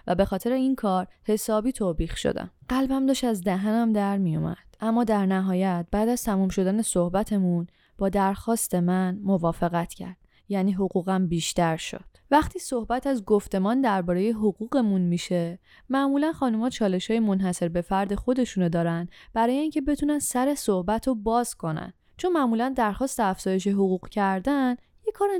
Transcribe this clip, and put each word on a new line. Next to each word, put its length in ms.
و 80
به 100
خاطر 280
این 220
کار 320
حسابی 480
توبیخ 440
شدم. 340
قلبم 380
داشت 180
از 200
دهنم 480
در 260
میومد. 380
اما 240
در 220
نهایت 640
بعد 180
از 160
تموم 240
شدن 340
صحبتمون 840
با 100
درخواست 680
من 480
موافقت 720
کرد. 220
یعنی 240
حقوقم 540
بیشتر 500
شد. 280
وقتی 280
صحبت 480
از 180
گفتمان 560
دربارهٔ 520
حقوقمون 680
می‌شه، 580
معمولاً 440
خانوما 380
چالش‌های 500
منحصر 480
به 120
فرد 340
خودشونو 540
دارن 400
برای 240
اینکه 240
بتونن 380
سر 360
صحبت 540
رو 60
باز 400
کنن. 380
چون 160
معمولاً 440
درخواست 440
افزایش 460
حقوق 420
کردن 680
یه 60
کار 160